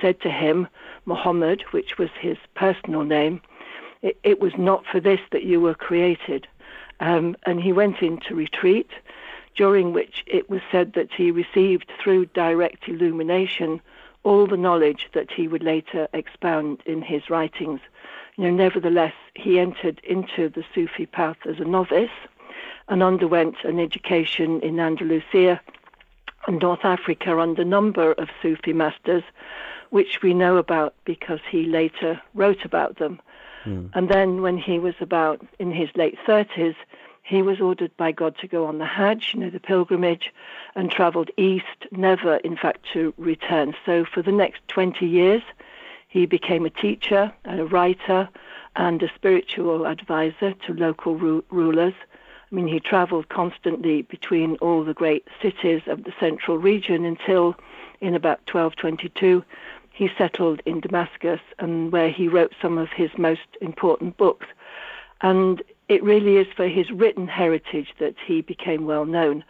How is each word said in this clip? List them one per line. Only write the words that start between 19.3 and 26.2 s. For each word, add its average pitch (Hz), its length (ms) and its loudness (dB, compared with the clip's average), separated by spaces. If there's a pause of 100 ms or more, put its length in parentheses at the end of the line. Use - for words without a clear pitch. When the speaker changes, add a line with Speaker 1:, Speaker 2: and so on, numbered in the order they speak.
Speaker 1:
he 180 220 2
entered 180 440 -2
into 185 460 -4
the 160 160 -8 (100)
Sufi 170 320 -4
path 165 320 -4 (100)
as 156 120 -6
a 160 40 -4
novice 185 460 0 (800)
and 190 140 2
underwent 175 640 2
an 170 140 -2
education 165 800 -2
in 165 200 -2
Andalusia 165 800 2 (840)